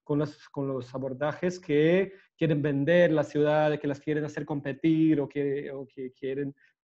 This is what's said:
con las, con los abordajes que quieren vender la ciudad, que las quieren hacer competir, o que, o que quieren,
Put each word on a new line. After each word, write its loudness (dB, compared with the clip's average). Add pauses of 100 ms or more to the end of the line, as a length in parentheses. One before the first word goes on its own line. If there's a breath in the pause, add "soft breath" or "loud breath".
con -2
las, -6
con -6
los -8
abordajes -4
que 2 (240 loud breath)
quieren 0
vender 4
la 2
ciudad, 2
que -4
las -4
quieren -4
hacer -8
competir, 2
o 0
que, -4
o -12
que -14
quieren, -6 (300 soft breath)